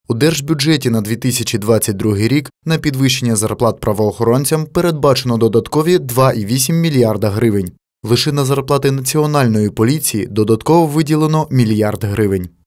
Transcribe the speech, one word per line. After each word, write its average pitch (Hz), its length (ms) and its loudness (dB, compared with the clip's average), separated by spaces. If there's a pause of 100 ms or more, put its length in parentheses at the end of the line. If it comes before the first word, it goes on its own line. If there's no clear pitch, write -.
У 127 60 -2
Держбюджеті 143 760 0
на 113 120 0
дві 107 140 -4
тисячі 120 420 -2
двадцять 107 400 0
другий 104 300 0
рік 139 220 0 (160)
на 160 120 0
підвищення 131 580 0
зарплат 107 440 -2
правоохоронцям 117 840 0
передбачено 143 720 0
додаткові 120 640 2
два 131 340 0
і 107 120 -4
вісім 131 340 -2
мільярда 117 500 2
гривень. 101 420 0 (320)
Лише 123 280 0
на 143 140 0
зарплати 135 460 0
Національної 135 800 0
поліції 113 560 0
додатково 110 640 2
виділено 156 640 0
мільярд 107 540 0
гривень. 101 460 -2 (180)